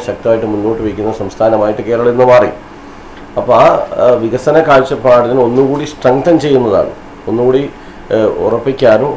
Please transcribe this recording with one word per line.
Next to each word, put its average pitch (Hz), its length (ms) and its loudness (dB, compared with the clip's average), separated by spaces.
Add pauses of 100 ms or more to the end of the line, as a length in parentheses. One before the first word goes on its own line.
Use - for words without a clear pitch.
ശക്തമായിട്ട് 110 460 -2
മുന്നോട്ട് 110 320 -4
വയ്ക്കുന്ന 104 280 -4 (100)
സംസ്ഥാനമായിട്ട് 107 680 -2
കേരളം 117 260 0
ഇന്ന് 127 160 2
മാറി. 123 220 4 (840)
അപ്പോൾ 120 180 0
ആ, 127 100 6 (380)
ആ, - 20 4 (180)
വികസന 127 340 0 (100)
കാഴ്ചപ്പാടിനെ 131 800 2
ഒന്നുകൂടി 135 380 0
സ്ട്രെങ്തൻ 139 540 0
ചെയ്യുന്നതാണ്, 120 520 0 (380)
ഒന്നുകൂടി, 123 340 0 (520)
ഏഹ്, 110 140 0 (160)
ഉറപ്പിക്കാനും 113 720 0